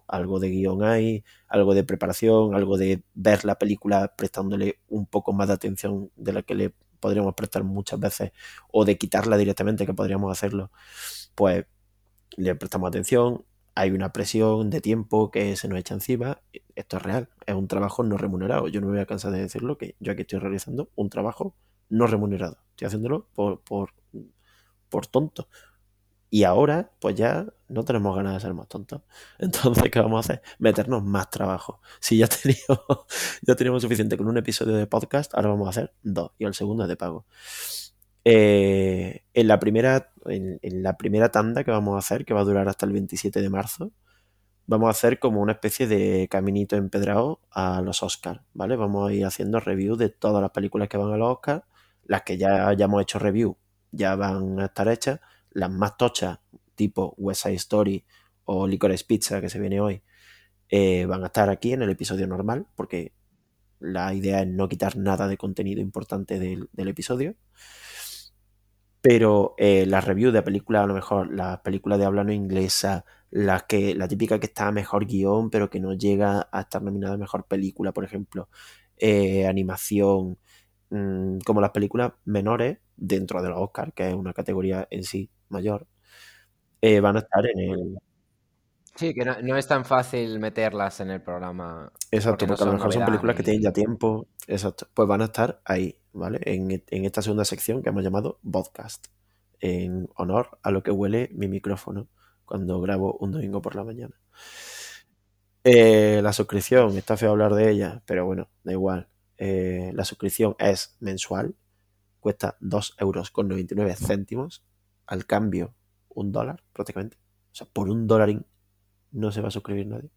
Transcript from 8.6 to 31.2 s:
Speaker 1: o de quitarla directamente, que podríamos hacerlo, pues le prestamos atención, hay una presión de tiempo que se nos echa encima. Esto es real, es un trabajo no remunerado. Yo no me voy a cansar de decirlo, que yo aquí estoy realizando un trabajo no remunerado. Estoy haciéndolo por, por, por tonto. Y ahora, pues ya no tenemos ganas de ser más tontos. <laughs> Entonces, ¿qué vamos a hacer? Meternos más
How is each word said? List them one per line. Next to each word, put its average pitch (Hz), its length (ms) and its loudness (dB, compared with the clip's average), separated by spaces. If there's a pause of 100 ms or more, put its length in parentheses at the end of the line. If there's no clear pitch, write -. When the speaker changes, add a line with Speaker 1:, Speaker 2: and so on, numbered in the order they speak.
Speaker 1:
o 104 140 6
de 101 120 4
quitarla 104 400 2
directamente, 101 480 0
que 95 80 -4
podríamos 98 380 -2
hacerlo, 98 400 -4 (640)
pues 92 300 4 (720)
le 92 180 -2
prestamos 92 340 -4
atención, 120 560 0 (300)
hay 98 160 2
una 95 220 -2
presión 110 560 0
de 156 120 -2
tiempo 107 500 0
que 101 240 0
se 98 120 -8
nos 95 120 -4
echa 95 160 -8
encima. 123 460 -4 (340)
Esto - 220 -10
es 92 60 -8
real, 113 260 -4 (180)
es 101 80 -4
un 95 120 -4
trabajo 98 360 -2
no 104 140 0
remunerado. 98 500 -2
Yo 101 140 -4
no 98 60 -2
me 101 60 -2
voy 101 80 0
a 98 60 -2
cansar 104 240 -6
de 92 100 -4
decirlo, 117 360 -6
que - 220 -14
yo - 120 -6
aquí 95 100 -6
estoy - 180 -6
realizando 113 560 -6
un 104 140 -2
trabajo 107 460 -6 (340)
no 113 180 4
remunerado. 101 500 -2 (140)
Estoy - 160 -10
haciéndolo 113 460 -4
por, 101 300 -2
por, 101 260 -6 (1000)
por - 180 -6
tonto. 151 400 -2 (840)
Y 104 160 4
ahora, 143 540 2
pues 98 160 -2
ya 139 300 0 (220)
no 113 180 -6
tenemos 101 300 0
ganas 98 180 -2
de 98 60 -6
ser 98 160 -8
más 82 120 -14
tontos. 117 340 -14 (200)
<laughs> - 180 -20
Entonces, - 520 2
¿qué - 80 2
vamos 110 180 2
a - 160 -2
hacer? - 80 -6 (180)
Meternos 110 440 2
más 98 260 0